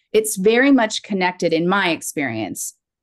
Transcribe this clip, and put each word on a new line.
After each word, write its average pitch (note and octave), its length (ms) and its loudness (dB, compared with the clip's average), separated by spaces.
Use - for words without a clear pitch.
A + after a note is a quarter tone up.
it's G#3+ 220 0
very A#3 360 4
much A3+ 300 2
connected F3+ 500 -2
in E3 160 0
my F#3+ 220 0
experience, A2+ 840 -6